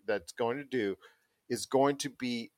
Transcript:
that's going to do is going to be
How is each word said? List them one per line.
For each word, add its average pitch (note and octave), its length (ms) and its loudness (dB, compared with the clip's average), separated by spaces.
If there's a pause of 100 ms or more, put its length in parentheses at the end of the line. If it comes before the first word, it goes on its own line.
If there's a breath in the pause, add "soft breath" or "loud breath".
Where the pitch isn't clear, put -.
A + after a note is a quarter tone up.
that's G#2 280 -2
going A#2+ 260 0
to C#3+ 60 -10
do G#2+ 320 0 (520 soft breath)
is A#2+ 180 -4
going C#3 320 4
to C#3 120 -6
be A#2+ 480 -4